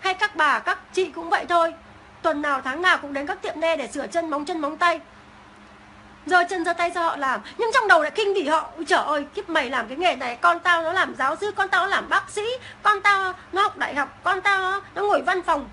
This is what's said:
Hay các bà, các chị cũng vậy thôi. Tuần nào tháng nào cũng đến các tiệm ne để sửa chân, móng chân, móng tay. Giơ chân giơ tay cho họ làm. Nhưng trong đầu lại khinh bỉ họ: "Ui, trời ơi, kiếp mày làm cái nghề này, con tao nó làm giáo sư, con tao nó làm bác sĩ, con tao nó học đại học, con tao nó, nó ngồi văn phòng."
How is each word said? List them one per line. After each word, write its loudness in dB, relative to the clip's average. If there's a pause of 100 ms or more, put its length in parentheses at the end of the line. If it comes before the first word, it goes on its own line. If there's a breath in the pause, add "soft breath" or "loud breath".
Hay 0
các -4
bà, 4
các -2 (140)
chị 0
cũng -8
vậy 0
thôi. 4 (480)
Tuần 0
nào 0
tháng -4
nào 4
cũng -10
đến -4
các -6
tiệm -8
ne 2
để -6
sửa -8
chân, -4
móng -4
chân, -4
móng -4
tay. 2 (1300)
Giơ 4
chân -4
giơ 0
tay -2
cho -2
họ 0
làm. -2 (180 loud breath)
Nhưng 0
trong 4
đầu 8
lại -2
khinh 0
bỉ 0
họ: 2
"Ui, -8
trời 4
ơi, -2
kiếp -10
mày 0
làm -4
cái -10
nghề 2
này, -6
con 2
tao 2
nó -2
làm 0
giáo 0
sư, -4
con 0
tao 2
nó 2
làm -2
bác 0
sĩ, -6 (400 loud breath)
con 2
tao 2 (200 loud breath)
nó 2
học 0
đại -4
học, -2 (160)
con 0
tao 2
nó, -2 (140)
nó -4
ngồi 2
văn -2
phòng." -2